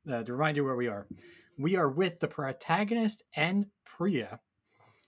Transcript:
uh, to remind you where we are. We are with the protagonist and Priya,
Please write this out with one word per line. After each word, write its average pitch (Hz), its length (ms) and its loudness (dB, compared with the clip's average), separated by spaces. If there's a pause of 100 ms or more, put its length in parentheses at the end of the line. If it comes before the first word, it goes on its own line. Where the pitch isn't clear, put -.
(120)
uh, 117 120 -2
to 120 100 -6
remind 147 240 0
you 143 60 2
where 135 120 0
we 123 120 -2
are. 101 200 -6 (500)
We 160 180 2
are 160 140 4
with 170 300 0
the 156 80 0
protagonist 202 960 0 (120)
and 190 320 2 (180)
Priya, 135 540 -2 (680)